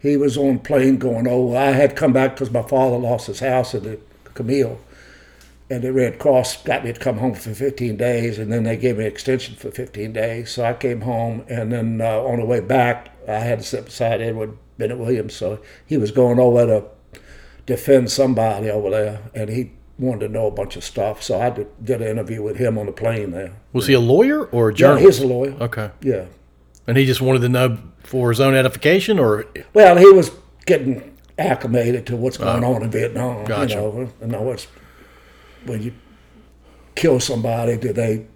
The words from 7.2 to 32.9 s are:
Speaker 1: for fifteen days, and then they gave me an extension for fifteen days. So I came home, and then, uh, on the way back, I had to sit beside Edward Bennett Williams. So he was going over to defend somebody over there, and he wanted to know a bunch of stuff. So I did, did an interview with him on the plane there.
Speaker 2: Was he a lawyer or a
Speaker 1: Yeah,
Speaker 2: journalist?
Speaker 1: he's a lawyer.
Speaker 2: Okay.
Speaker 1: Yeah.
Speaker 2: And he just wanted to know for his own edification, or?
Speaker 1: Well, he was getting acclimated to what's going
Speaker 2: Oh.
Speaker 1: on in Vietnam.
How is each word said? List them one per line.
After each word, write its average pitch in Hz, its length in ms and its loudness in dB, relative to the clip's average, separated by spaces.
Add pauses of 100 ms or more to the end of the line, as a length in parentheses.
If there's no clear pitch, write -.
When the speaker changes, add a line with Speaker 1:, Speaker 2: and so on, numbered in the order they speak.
Speaker 1:
for 107 200 -12
fifteen 123 440 -6
days, 117 420 -2
and 110 120 -6
then 117 120 -2
they 110 120 -2
gave 117 220 -2
me 110 80 -4
an 101 60 -4
extension 127 440 -6
for 107 160 -14
fifteen 110 400 -12
days. 113 400 -6
So 120 140 -4
I 117 80 0
came 120 280 -4
home, 113 460 -6
and 117 240 -6
then, 113 300 -4
uh, 113 200 0
on 120 180 -2
the 110 60 -2
way 120 140 0
back, 120 500 0 (180)
I 110 120 -4
had 113 200 -2
to 107 60 -12
sit - 200 -8
beside 113 360 -4
Edward 113 320 -6 (240)
Bennett 117 200 -6
Williams. 117 360 -4
So 101 260 -8 (260)
he 156 120 -2
was 104 140 0
going 123 280 4
over 120 260 6
to 107 180 2 (840)
defend 135 440 2
somebody 113 580 0
over 104 200 -2
there, 107 300 -2 (140)
and 107 160 -6
he 117 220 -6 (280)
wanted 113 280 -4
to 107 60 -8
know 110 140 0
a 104 40 0
bunch 101 240 -8
of 87 80 -14
stuff. 107 380 -6
So 101 180 -2
I 117 120 0
did, 104 160 -10 (140)
did 113 200 -4
an 110 60 -4
interview 110 340 -6
with 104 160 -6
him 113 200 -2
on 104 100 -6
the 95 40 -8
plane 110 400 -4
there. 90 200 -10 (200)
Speaker 2:
Was 123 160 -2
he 139 60 4
a 127 60 4
lawyer 226 460 2
or 117 240 0
a 104 40 -2
Speaker 1:
Yeah, 101 40 -8
Speaker 2:
journalist? 143 420 6
Speaker 1:
he's 135 100 0
a - 20 0
lawyer. 131 300 -2
Speaker 2:
Okay. 113 280 -6 (120)
Speaker 1:
Yeah. 117 220 -4 (640)
Speaker 2:
And 123 100 2
he 139 80 6
just 131 160 0
wanted 131 220 2
to 123 60 0
know 123 280 2 (260)
for 123 260 -2
his 117 120 2
own 135 140 4
edification, 165 640 2
or? 110 260 2 (280)
Speaker 1:
Well, 190 220 10
he 185 160 12
was 185 200 8 (340)
getting 131 460 -2 (260)
acclimated 120 720 0
to 120 100 -4
what's 127 200 -4
going 120 260 -2
Speaker 2:
Oh. 127 100 0
Speaker 1:
on 110 80 -2
in 113 80 -4
Vietnam. 113 560 -4